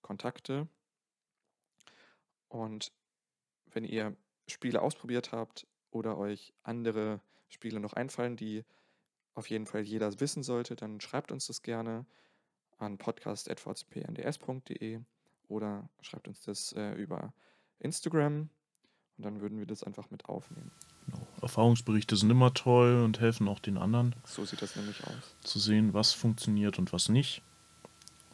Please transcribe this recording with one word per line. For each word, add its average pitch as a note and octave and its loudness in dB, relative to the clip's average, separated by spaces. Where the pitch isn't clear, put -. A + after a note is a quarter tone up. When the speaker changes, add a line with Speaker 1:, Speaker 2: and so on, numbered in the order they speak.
Speaker 1:
Kontakte. C3+ -8
Und A2 -8
wenn A2+ -6
ihr G#2+ -4
Spiele - -2
ausprobiert A#2+ -2
habt - -8
oder A2 -4
euch G2+ -6
andere A2 -2
Spiele G#2+ -10
noch G#2 -8
einfallen, B2 -4
die G#2+ -8
auf - -12
jeden A2 -4
Fall G#2+ -6
jeder G#2 -4
wissen C#3+ -4
sollte, A#2+ -4
dann G#2+ -10
schreibt - -8
uns C3+ -6
das - -12
gerne A2+ -6
an G#2 -8
podcast - -8
at - -8
v - -10
c - -14
p - -10
n - -10
d - -10
s D3 -6
punkt B2+ -10
d - -10
e A2+ -8
oder G#2 -6
schreibt - -16
uns G2+ -16
das, - -8
äh, G#2 -6
über - -8
Instagram D3+ 0
und - -12
dann G#2 -8
würden G#2 -6
wir G2+ -8
das G#2 -10
einfach G2 -12
mit - -16
aufnehmen. - -12
Speaker 2:
Genau. - -10
Erfahrungsberichte A2+ 6
sind G#2 6
immer B2+ 10
toll B2 8
und A2 4
helfen A2+ 4
auch G2+ -2
den G2 -2
anderen, A#2 2
Speaker 1:
So - -10
sieht - -8
das G2+ -8
nämlich G#2 -8
aus. - -12
Speaker 2:
zu - -4
sehen, G#2+ 6
was G#2+ 4
funktioniert G#2 2
und F2+ 0
was - 0
nicht. B2+ 4